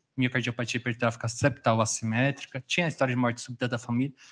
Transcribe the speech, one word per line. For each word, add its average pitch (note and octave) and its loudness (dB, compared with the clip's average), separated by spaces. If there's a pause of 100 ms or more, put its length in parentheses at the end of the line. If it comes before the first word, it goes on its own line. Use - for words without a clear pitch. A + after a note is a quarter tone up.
(140)
miocardiopatia B2 0
hipertrófica A#2 -2
septal A2+ 2
assimétrica, A#2+ -2
tinha - 0
a E3 0
história C3+ 0
de B2+ 2
morte A#2+ 0
súbita B2 -6
da A#2 -2
família. B2 -2 (180)